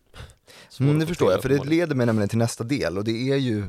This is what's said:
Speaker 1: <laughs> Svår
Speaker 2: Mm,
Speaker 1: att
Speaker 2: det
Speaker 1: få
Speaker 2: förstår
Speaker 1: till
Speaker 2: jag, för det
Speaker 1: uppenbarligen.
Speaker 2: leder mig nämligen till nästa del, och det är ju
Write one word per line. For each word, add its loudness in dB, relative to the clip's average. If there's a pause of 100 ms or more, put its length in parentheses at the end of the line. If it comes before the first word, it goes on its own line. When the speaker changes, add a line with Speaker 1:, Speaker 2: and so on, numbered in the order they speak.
(140)
Speaker 1:
<laughs> -20
Svår -2
Speaker 2:
Mm, 4
Speaker 1:
att 2
Speaker 2:
det 0
Speaker 1:
få -8
Speaker 2:
förstår 0
Speaker 1:
till 6
Speaker 2:
jag, 2
för -4
det 4
Speaker 1:
uppenbarligen. 0
Speaker 2:
leder 0
mig 2
nämligen 2
till -2
nästa -2
del, -2
och -4
det -2
är 0
ju -2